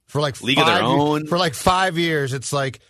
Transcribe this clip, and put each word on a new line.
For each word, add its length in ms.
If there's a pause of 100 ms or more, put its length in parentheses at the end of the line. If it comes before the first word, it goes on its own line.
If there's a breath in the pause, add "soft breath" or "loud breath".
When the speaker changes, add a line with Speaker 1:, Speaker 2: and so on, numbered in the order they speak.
Speaker 1:
For, 140
like, 220
Speaker 2:
League 160
of 80
Their 140
Speaker 1:
five 20
ye-, 180
Speaker 2:
Own. 260
Speaker 1:
for, 120
like, 160
five 420
years, 360
it's 200
like, 380